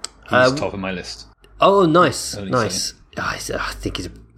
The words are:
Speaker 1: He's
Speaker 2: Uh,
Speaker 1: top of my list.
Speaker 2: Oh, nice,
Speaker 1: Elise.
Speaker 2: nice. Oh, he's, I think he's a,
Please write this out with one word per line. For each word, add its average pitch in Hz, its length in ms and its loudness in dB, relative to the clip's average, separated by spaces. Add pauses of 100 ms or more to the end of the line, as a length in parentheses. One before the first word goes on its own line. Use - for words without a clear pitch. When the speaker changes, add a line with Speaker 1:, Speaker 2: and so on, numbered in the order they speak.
(240)
Speaker 1:
He's - 80 -4
Speaker 2:
Uh, 127 240 6
Speaker 1:
top 98 180 -4
of 98 60 -6
my 95 120 -6
list. - 340 -12 (340)
Speaker 2:
Oh, 190 260 6
nice, 160 480 2
Speaker 1:
Elise. 101 160 -8
Speaker 2:
nice. 101 440 -2 (220)
Oh, - 180 -4
he's, - 160 -10
I - 220 -6
think - 260 -6
he's 90 80 -8
a, - 40 -10 (260)